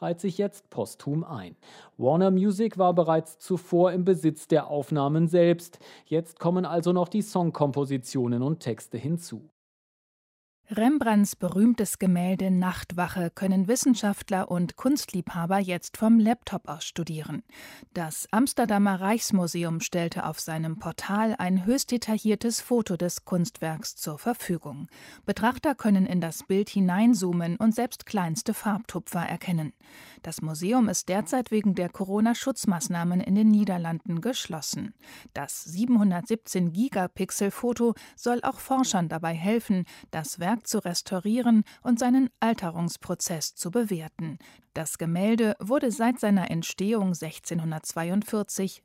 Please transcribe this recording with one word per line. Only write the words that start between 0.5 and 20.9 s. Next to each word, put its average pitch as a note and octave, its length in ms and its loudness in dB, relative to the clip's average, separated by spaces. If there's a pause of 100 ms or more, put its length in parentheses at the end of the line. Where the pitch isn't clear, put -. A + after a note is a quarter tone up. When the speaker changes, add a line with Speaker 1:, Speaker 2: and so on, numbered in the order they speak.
Speaker 1:
posthum C#3+ 540 -6
ein. G2 320 -12 (420)
Warner E3 360 4
Music G3+ 440 2
war F3+ 160 4
bereits D#3+ 460 2
zuvor F3 540 2
im F#3 120 0
Besitz D#3+ 440 2
der D3+ 180 4
Aufnahmen D3 640 0
selbst. E3+ 500 2 (280)
Jetzt E3 320 -4
kommen F3+ 260 0
also E3+ 280 0
noch F3+ 160 2
die G#3+ 120 -2
Songkompositionen C#3 1200 0
und D#3 180 -2
Texte - 360 -8
hinzu. C#3 540 -8 (1160)
Speaker 2:
Rembrandts A3 680 2
berühmtes G3+ 640 2
Gemälde F#3 500 2
Nachtwache F3+ 840 -2
können F#3+ 360 0
Wissenschaftler G#3+ 840 0
und F3 240 -2
Kunstliebhaber F#3+ 880 -2
jetzt F3+ 360 -6
vom A3+ 220 6
Laptop A3 500 0
aus D3+ 140 -10
studieren. D#3 640 -8 (500)
Das D#3+ 380 -6
Amsterdamer G3+ 680 2
Rijksmuseum F3 800 0
stellte - 480 -4
auf D#3+ 140 -6
seinem D#3+ 400 -6
Portal G#3 580 -2